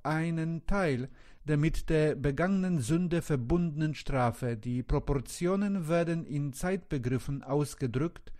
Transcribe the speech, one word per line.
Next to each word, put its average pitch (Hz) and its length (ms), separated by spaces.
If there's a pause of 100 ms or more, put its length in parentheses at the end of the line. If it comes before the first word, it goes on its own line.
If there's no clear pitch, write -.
einen 160 600
Teil 151 440 (340)
der 151 120
mit 147 340
der 156 240
begangenen 175 640
Sünde 165 440
verbundenen 156 720
Strafe. 123 640
Die 123 280
Proportionen 170 1040
werden 170 360
in 143 280
Zeitbegriffen 139 920
ausgedrückt, 139 960